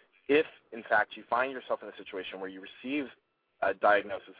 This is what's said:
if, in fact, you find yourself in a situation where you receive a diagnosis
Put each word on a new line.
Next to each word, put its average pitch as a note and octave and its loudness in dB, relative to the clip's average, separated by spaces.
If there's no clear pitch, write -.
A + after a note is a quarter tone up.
if, D3+ 6
in A2+ -12
fact, G#2+ 2
you G#2+ -14
find B2+ 0
yourself A#2 -6
in G#2+ -12
a G2+ -14
situation F#2+ -8
where F#2+ -6
you F#2+ -12
receive B2+ -6
a G2 2
diagnosis G2+ 2